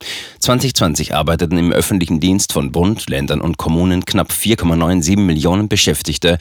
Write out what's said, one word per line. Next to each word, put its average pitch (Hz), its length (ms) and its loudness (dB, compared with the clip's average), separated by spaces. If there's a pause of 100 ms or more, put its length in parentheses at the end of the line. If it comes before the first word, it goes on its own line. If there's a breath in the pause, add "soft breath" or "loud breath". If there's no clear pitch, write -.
(400 loud breath)
Zwanzig 127 340 0
zwanzig 78 400 0
arbeiteten 78 420 0
im 87 160 2
öffentlichen 87 480 0
Dienst 92 320 0
von 69 200 -2
Bund, 90 360 -2
Ländern 71 320 -2
und 82 160 -2
Kommunen 87 480 0
knapp 92 280 -2
vier 107 240 0
Komma 82 200 0
neun 85 240 2
sieben 98 240 2
Millionen 87 440 2
Beschäftigte, 85 720 0